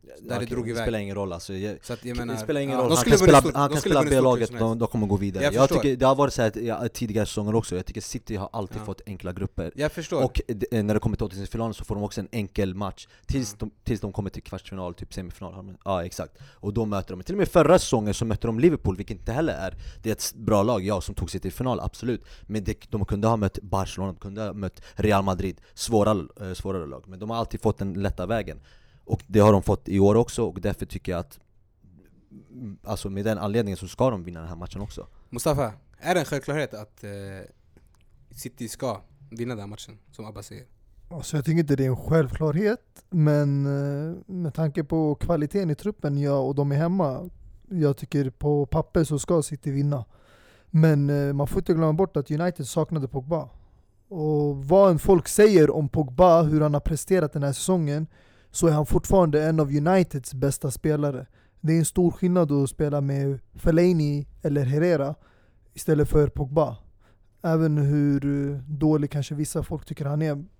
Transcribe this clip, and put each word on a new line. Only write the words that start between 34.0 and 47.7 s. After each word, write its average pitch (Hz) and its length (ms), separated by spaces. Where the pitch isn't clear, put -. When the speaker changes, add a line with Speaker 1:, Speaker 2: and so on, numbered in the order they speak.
Speaker 1:
de 98 140
vinna 85 160
den 82 100
här 87 60
matchen 90 260
också. - 260
Speaker 2:
Mustafa, 131 440
är 175 140
det 180 60
en 139 60
självklarhet 143 480
att, 107 300
eh, 104 60
City - 360
ska 107 340
vinna 117 260
den 104 40
här 98 80
matchen, 107 300
som - 140
Abba 104 180
säger? 143 220
Speaker 3:
Alltså, 160 280
jag 135 80
tycker 156 140
inte 143 160
det 135 100
är 131 40
en 123 80
självklarhet, 160 1120
men, 147 560
eh, 143 500
med 180 280
tanke 160 300
på 151 320
kvaliteten 165 540
i 147 60
truppen, 151 420
ja, 143 220
och 131 160
de 143 160
är 139 40
hemma, 170 540
jag 151 280